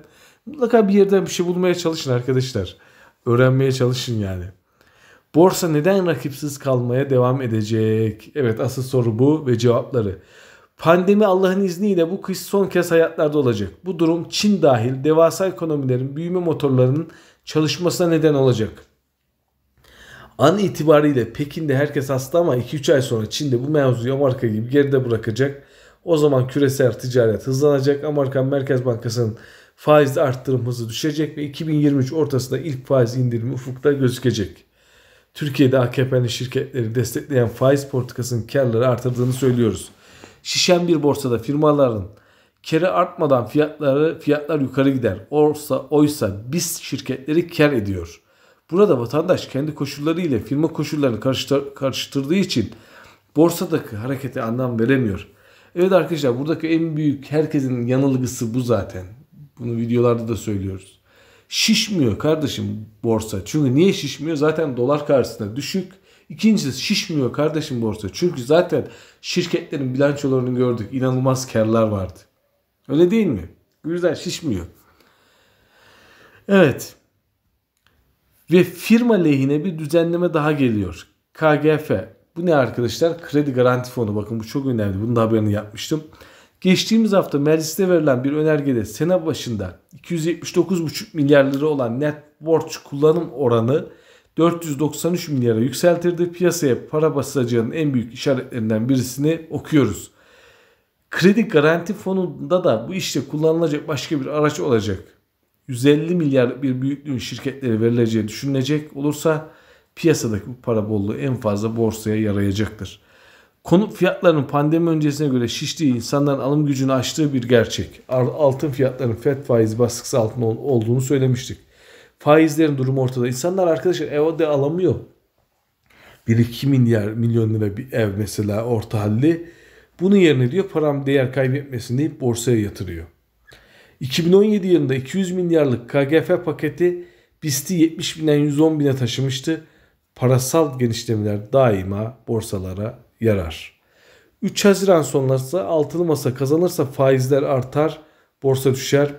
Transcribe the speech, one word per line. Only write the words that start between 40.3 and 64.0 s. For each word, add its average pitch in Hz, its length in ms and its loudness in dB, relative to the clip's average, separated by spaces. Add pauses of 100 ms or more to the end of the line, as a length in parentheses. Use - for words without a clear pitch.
Şişen 175 440 2
bir 160 160 2
borsada 131 360 0
firmaların 139 640 2 (640)
karı 165 220 2
artmadan 156 560 2
fiyatları, 151 720 0
fiyatlar 170 400 0
yukarı 135 300 2
gider. 113 280 0 (120)
Oysa, 147 500 0 (100)
oysa 147 480 2 (100)
bis 170 340 -4
şirketleri 151 640 -4
kar 147 240 2
ediyor. 98 500 -4 (500)
Burada 175 280 4
vatandaş 147 480 -2
kendi 147 280 -6
koşulları 151 460 -4
ile 139 180 -2
firma 151 280 -2
koşullarını 143 520 -2
karıştır-, 135 540 -2
karıştırdığı 139 640 -4
için 180 360 -2 (640)
borsadaki 165 600 0
harekete 127 460 -8
anlam 120 380 -4
veremiyor. 117 480 0 (480)
Evet 180 160 2
arkadaşlar, 151 480 2
buradaki 156 280 -4
en 160 300 0
büyük 147 340 -2
herkesin 135 560 0
yanılgısı 127 640 0
bu 127 80 -2
zaten. 98 440 -2 (540)
Bunu 120 180 -6
videolarda 117 500 0
da 113 80 -4
söylüyoruz. 95 640 -8 (500)
Şişmiyor 170 680 0
kardeşim 107 680 -2 (180)
borsa. 107 420 -2
Çünkü 139 300 0
niye 185 180 4
şişmiyor? 147 440 -6